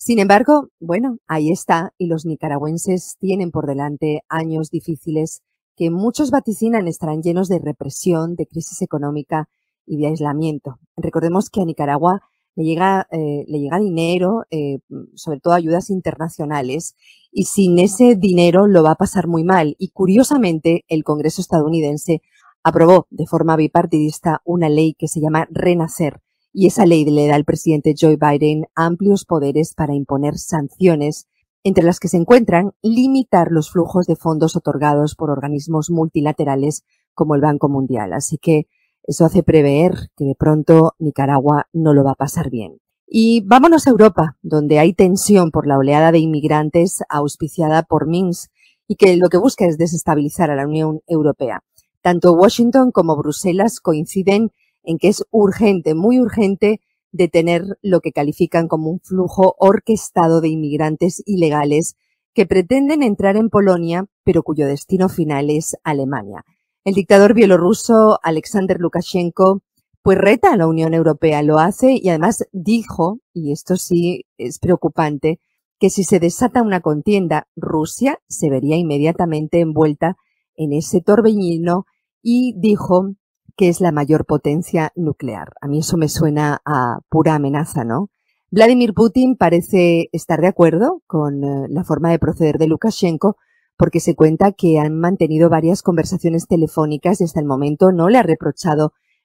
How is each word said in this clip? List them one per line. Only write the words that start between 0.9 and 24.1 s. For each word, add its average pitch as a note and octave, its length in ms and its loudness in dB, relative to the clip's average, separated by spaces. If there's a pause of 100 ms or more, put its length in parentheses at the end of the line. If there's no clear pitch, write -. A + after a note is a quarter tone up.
ahí D#3 240 -2
está, F3+ 480 -2
y F#3 80 -4
los E3 180 -4
nicaragüenses D#3+ 960 -6
tienen F#3 300 -4
por D#3 160 -6
delante D3 640 -6
años D#3+ 400 -6
difíciles D#3+ 720 -8 (340)
que E3+ 140 -2
muchos A#3 400 -2
vaticinan A3+ 580 -2
estarán D#3+ 320 -8
llenos E3+ 280 -2
de F3+ 100 -2
represión, D#3+ 760 -6
de D#3+ 120 -8
crisis - 340 -12
económica D3+ 680 -6 (340)
y D#3+ 140 -8
de D3+ 80 -2
aislamiento. D3+ 720 -6 (180)
Recordemos E3+ 540 -4
que G#3+ 100 -6
a F3 60 -2
Nicaragua D#3+ 560 -2 (340)
le D#3+ 80 -4
llega, F#3+ 460 -2
eh, D3 360 -6
le D3 140 -6
llega C#3+ 180 -4
dinero, F3+ 720 -2
eh, C#3+ 280 -6 (380)
sobre D3 240 -10
todo E3+ 120 0
ayudas F3 380 -2
internacionales, D3+ 1040 -8 (360)
y G3 140 -4
sin F3+ 340 2
ese G#3+ 380 4
dinero F3+ 520 2
lo F3 140 6
va D#3 100 4
a - 40 0
pasar F#3 320 -2
muy E3 160 -2
mal. E3+ 340 0
Y F#3 120 -10
curiosamente, F#3 960 2
el D#3 160 -4
Congreso D3+ 380 -4
estadounidense D#3 800 -2 (420)
aprobó E3 460 6
de E3 160 -8
forma D#3+ 280 0
bipartidista D#3 920 -2